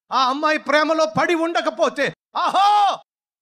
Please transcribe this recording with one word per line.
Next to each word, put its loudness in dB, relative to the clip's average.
ఆ 2
అమ్మాయి 0
ప్రేమలో 0
పడి 2
ఉండకపోతే, -2
ఆహా, 2